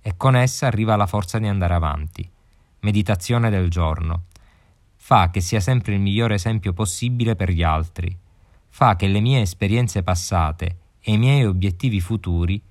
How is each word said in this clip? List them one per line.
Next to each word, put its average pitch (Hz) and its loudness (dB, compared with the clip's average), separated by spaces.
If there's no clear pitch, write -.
e 95 -6
con 135 2
essa 127 2
arriva 110 2
la 104 2
forza 104 -4
di 110 -2
andare 90 0
avanti. 78 -4
Meditazione 107 0
del 92 2
giorno. 82 -2
Fa 98 4
che 90 -2
sia 107 -2
sempre 120 0
il 98 0
migliore 104 0
esempio 104 -2
possibile 113 -2
per 90 -2
gli 85 0
altri. 82 -2
Fa 110 2
che 98 -2
le 98 2
mie 123 2
esperienze 101 0
passate 87 -2
e - -4
i 107 2
miei 131 4
obiettivi 98 0
futuri 90 -2